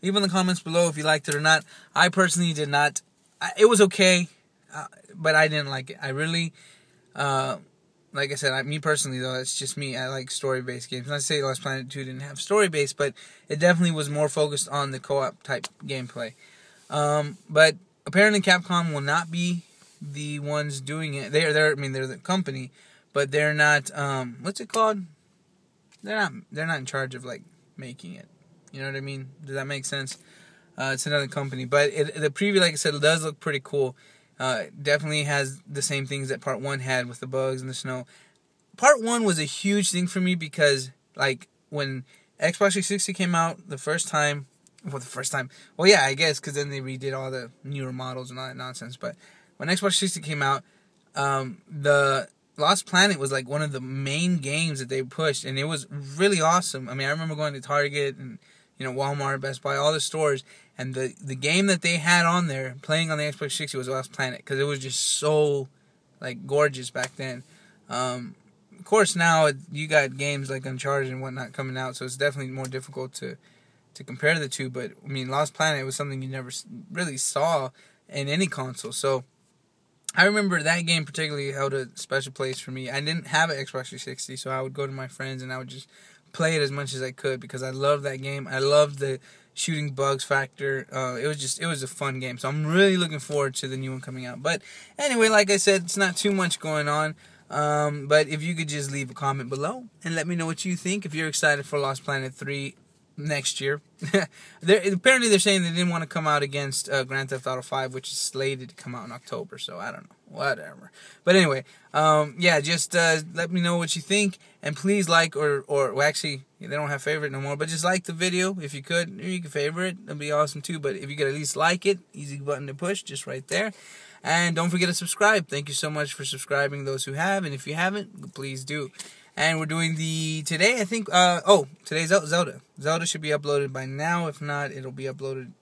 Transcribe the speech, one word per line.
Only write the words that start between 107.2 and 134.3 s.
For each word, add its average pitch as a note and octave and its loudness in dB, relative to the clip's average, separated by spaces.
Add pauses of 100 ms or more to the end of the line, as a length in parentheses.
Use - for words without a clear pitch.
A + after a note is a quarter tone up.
Theft C3 -4
Auto B2+ -4
five, C3 -4
which C3 -10
is - -6
slated C3+ -4
to - -20
come - -12
out A#2 -10
in A#2 -14
October, - -10
so F2 -10
I G#2 -6
don't - -16
know. - -20 (100)
Whatever. D#2 -6 (320)
But F3+ 6
anyway, C#3 4 (300)
um, D3+ 4
yeah, E3+ 4
just, D#3+ -2
uh, E3 4 (140)
let E3 -4
me F3+ 2
know F3 2
what E3+ -2
you E3 -6
think, G3+ 0 (240)
and D3+ -6
please G3 2
like E3 4
or, C#3+ 0
or, C#3 2
well, C#3 2
actually, D3 -2 (160)
they - -14
don't D3 -4
have C#3 -4
favorite D3+ -2
no C3+ -6
more, C#3 -4
but D#3 -4
just D#3+ -2
like F3+ 2
the - -8
video F3+ 0
if D3 -8
you C#3 -8
could. E3+ -2
You F#3 -6
can E3 -10
favorite, E3 -4
that'd D3+ -10
be D3 -4
awesome D3 0
too, E3 -6
but C#3 -2
if C#3 -10
you D3 -8
could D3 0
at C3+ 0
least D3 -4
like E3+ 2
it, F#3+ 2 (120)
easy C#3+ -12
button C#3 -6
to C3+ -10
push, F3 -4
just - -12
right C3 -10
there. G3+ -2 (540)
And E3+ 2
don't E3+ 2
forget F3+ 2
to F3 -2
subscribe. F#3+ 4
Thank C#3+ -6
you C#3 -8
so D3+ -2
much D3+ -4
for C3+ -10
subscribing, C#3 -2
those C3+ -4
who C3+ -8
have, F#3 0
and C#3+ -4
if C3 -10
you D3+ -6
haven't, F#3 -4
please C3+ -10
do. C#3+ -6 (460)
And D#3+ 2
we're D#3 -2
doing D#3+ 0
the, D#3+ -2
today, F#3+ 2
I G#3 0
think, A3 -4
uh, F3+ 6
oh, F3 8 (160)
today's D#3+ -2
Zel-, F3 4
Zelda. E3 0 (180)
Zelda D#3+ 0
should E3 -4
be D3+ -4
uploaded C#3+ 0
by C3 -8
now. D#3+ -2
If D3 -10